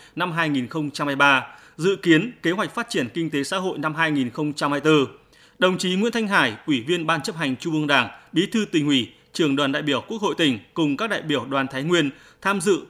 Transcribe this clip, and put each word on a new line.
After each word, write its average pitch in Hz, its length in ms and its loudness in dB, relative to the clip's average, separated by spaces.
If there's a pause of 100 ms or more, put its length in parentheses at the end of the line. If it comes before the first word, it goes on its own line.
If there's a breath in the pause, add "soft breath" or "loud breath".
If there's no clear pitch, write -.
(160 loud breath)
năm 175 160 -4
hai 160 160 0
nghìn 131 200 -2
không 151 220 -6
trăm 147 160 -6
hai 139 100 -2
mươi - 20 -8
ba, 139 280 4 (300 loud breath)
dự 185 200 0
kiến 175 360 4 (100)
kế 165 80 0
hoạch 185 240 -4
phát 233 140 -6
triển 143 260 -2
kinh 165 160 -2
tế 139 140 -2
xã 190 140 -4
hội 185 200 -4
năm 156 160 -4
hai 160 160 0
nghìn 135 200 0
không 151 220 -4
trăm 147 180 -2
hai 143 100 -2
mươi 156 120 4
tư. 139 160 4 (500 soft breath)
Đồng 185 200 2
chí 185 160 -2
Nguyễn 214 180 0
Thanh 226 160 -2
Hải, 147 280 2 (100)
Ủy 143 140 0
viên 160 260 -2
Ban 160 160 0
Chấp 185 140 -8
hành 139 200 -2
Trung 170 160 -6
ương 151 140 0
Đảng, 131 220 4 (240 loud breath)
Bí 180 140 2
thư 214 260 0
Tỉnh 151 140 2
ủy, 135 220 2 (240 soft breath)
Trưởng 143 240 0
đoàn 139 160 0
đại 147 100 -2
biểu 143 260 0
Quốc 214 140 -8
hội - 160 0
tỉnh 139 200 2 (160)
cùng 147 220 0
các 220 140 -4
đại 185 120 -4
biểu 143 220 -2
đoàn 135 260 -2
Thái 135 120 -8
Nguyên 160 280 2 (320 loud breath)
tham 196 180 0
dự 185 300 2